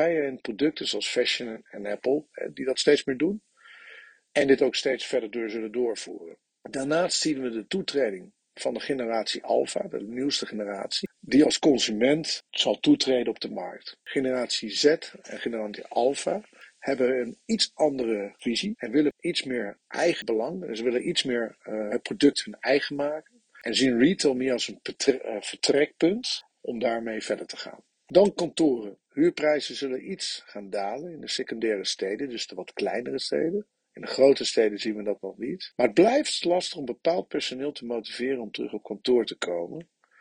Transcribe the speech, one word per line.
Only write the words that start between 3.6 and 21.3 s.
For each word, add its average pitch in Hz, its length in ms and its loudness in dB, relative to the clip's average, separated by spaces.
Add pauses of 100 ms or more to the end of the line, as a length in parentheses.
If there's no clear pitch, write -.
en 139 160 2
dit 135 140 8
ook 131 140 2
steeds 127 300 -2
verder 113 260 -2
door 113 180 -4
zullen 110 220 -6
doorvoeren. 90 680 -4 (240)
Daarnaast 147 600 0
zien 147 200 0
we 127 80 -2
de 113 180 -6
toetreding 120 640 -2 (220)
van 131 200 -4
de 117 60 -4
generatie 113 640 -2
Alpha, 131 440 0
de - 140 -6
nieuwste 123 440 -4
generatie, 101 640 -6 (100)
die 135 240 6
als - 160 2
consument 131 880 2
zal - 300 0
toetreden 131 480 4
op 110 120 -4
de 110 100 -6
markt. - 540 -10
Generatie 127 680 -2
Z 98 160 2
en - 540 0
generatie 107 460 -6
Alpha 143 560 0 (380)
hebben 131 420 0
een 117 240 -8
iets - 280 0
andere 117 640 0
visie 107 400 -2
en 117 140 -8
willen 143 280 4
iets 170 240 -4
meer 117 440 -6
eigen 151 380 0
belang. 123 400 -2
En 117 120 -6
ze 110 60 -6
willen 123 240 0
iets 170 160 0
meer, 120 380 -2